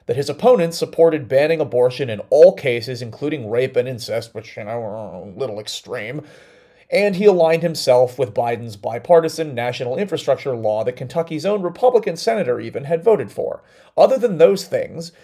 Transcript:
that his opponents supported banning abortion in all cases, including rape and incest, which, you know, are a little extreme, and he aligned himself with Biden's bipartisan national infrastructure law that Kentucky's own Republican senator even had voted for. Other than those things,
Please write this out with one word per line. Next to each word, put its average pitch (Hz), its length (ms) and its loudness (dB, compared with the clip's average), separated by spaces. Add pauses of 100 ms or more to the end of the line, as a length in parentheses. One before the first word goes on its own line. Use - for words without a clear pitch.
that 120 100 -2
his 143 140 -4
opponents 185 480 2
supported 156 500 2
banning 151 320 2
abortion 123 480 0
in 107 120 -6 (100)
all 165 240 8
cases, 120 480 -4
including 123 480 -8
rape 123 260 0
and 165 100 0
incest, 113 480 -8
which, - 220 -14
you 117 80 -12
know, 117 180 -8
are 107 140 -10
a 92 280 -12 (120)
little 110 240 -6
extreme, 110 640 -10 (680)
and 196 260 0
he 208 100 4
aligned 165 360 4
himself 127 560 2
with 123 140 -2
Biden's 117 440 -4
bipartisan 156 800 0
national 123 440 -4
infrastructure 143 580 -2
law 110 280 -2
that 123 120 -4
Kentucky's 156 480 -6
own 202 160 0
Republican 196 560 0
senator 160 440 -2
even 113 240 -8
had 165 200 -2
voted 180 260 2
for. - 320 -8 (320)
Other 233 220 4
than 208 220 -2
those 190 260 6
things, - 480 -6 (120)